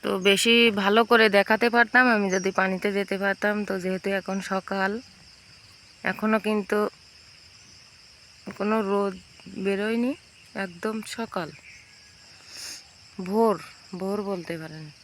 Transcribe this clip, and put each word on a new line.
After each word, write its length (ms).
তো 60
বেশি 260
ভালো 180
করে 140
দেখাতে 380
পারতাম 280
আমি 200
যদি 140
পানিতে 380
যেতে 260
পারতাম। 320
তো 60
যেহেতু 260
এখন 180
সকাল, 380
এখনো 260
কিন্তু 300
কোনো 180
রোদ 220
বেরোয়নি, 460
একদম 300
সকাল, 320
ভোর, 260
ভোর 180
বলতে 320
পারেন। 240